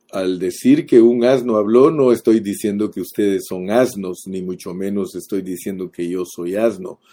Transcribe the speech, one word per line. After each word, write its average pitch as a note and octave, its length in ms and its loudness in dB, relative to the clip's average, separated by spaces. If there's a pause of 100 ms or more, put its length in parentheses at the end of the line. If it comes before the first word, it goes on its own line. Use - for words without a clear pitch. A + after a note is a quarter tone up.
(120)
al F#2 280 -2
decir B2+ 460 2
que B2+ 140 6
un A#2 240 6
asno A#2+ 320 2
habló, A2+ 340 4
no C#3 220 2
estoy A2+ 300 2
diciendo G2+ 500 -4
que - 80 -10
ustedes G2 480 -2
son F#2 240 -6
asnos, G2+ 540 0
ni F#2+ 160 -8
mucho F2+ 320 -8
menos F#2+ 420 -4
estoy F#2+ 260 -6
diciendo F#2 480 -8
que F2 200 -8
yo F2+ 160 -4
soy F2 300 -8
asno. G#2 440 -2 (140)